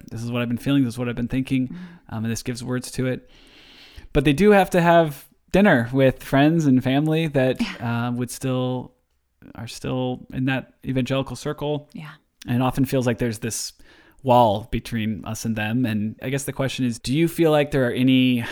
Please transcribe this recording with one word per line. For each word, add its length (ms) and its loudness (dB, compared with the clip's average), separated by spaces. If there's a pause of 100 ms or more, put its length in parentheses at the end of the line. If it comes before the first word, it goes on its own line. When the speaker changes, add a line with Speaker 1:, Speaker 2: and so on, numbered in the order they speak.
Speaker 1:
this 140 -10
is 80 -8
what 100 -2
I've 80 -2
been 80 -2
feeling, 280 2
this 100 -4
is 20 -14
what 120 -4
I've 60 -6
been 120 -4
thinking, 400 -2
Speaker 2:
Mm-hmm. 480 -16
Speaker 1:
um, 100 -6
and 60 -4
this 120 -6
gives 200 -8
words 280 -6
to 160 -4
it." 220 -6 (800)
But 140 0
they 80 4
do 180 6
have 200 6
to 100 4
have 440 4 (260)
dinner 400 4
with 320 4
friends 440 4
and 160 6
family 440 0
that, 320 0
Speaker 2:
Yeah. 500 -4
Speaker 1:
uh, 20 -4
would 180 -4
still, 640 -6 (600)
are 120 -12
still 640 -6
in 140 -4
that 280 -4 (120)
evangelical 500 -4
circle. 580 -6
Speaker 2:
Yeah. 180 -16 (340)
Speaker 1:
And 120 0
it 40 2
often 240 0
feels 220 0
like 100 0
there's 220 -4
this 340 -8 (480)
wall 500 4
between 540 -4
us 200 -8
and 100 -2
them. 300 -2
And 360 -2
I 80 -8
guess 140 -4
the 100 -8
question 320 -4
is, 140 -4
do 120 -6
you 160 2
feel 240 0
like 200 2
there 160 2
are 40 -4
any 600 2